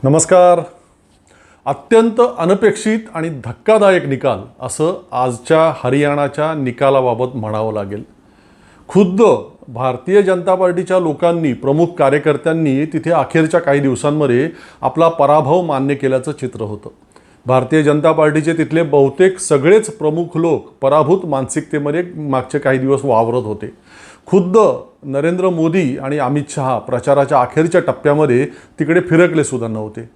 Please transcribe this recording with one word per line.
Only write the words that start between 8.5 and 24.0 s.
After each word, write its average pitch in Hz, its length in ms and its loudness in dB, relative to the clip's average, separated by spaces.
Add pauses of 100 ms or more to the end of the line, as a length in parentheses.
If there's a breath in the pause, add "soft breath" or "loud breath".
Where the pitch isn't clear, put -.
खुद्द 190 340 2 (460)
भारतीय 131 540 0
जनता 185 320 0
पार्टीच्या 185 440 0
लोकांनी, 165 540 0
प्रमुख 139 340 0
कार्यकर्त्यांनी 151 1000 0
तिथे 156 260 -4
अखेरच्या 160 500 0
काही 143 200 0
दिवसांमध्ये 139 720 0 (300 loud breath)
आपला 156 280 0
पराभव 151 540 2
मान्य 143 320 -2
केल्याचं 131 380 -2
चित्र 123 300 -10
होतं. 104 280 -12 (560 soft breath)
भारतीय 127 360 2
जनता 151 300 2
पार्टीचे 151 400 2
तिथले 160 300 -2
बहुतेक 147 560 2
सगळेच 170 520 2
प्रमुख 160 460 -4
लोक 160 340 -2 (120)
पराभूत 151 440 2
मानसिकतेमध्ये 147 800 -4 (120)
मागचे 139 420 -4
काही 135 200 0
दिवस 135 260 0
वावरत 117 420 0
होते. 104 260 -10 (540 loud breath)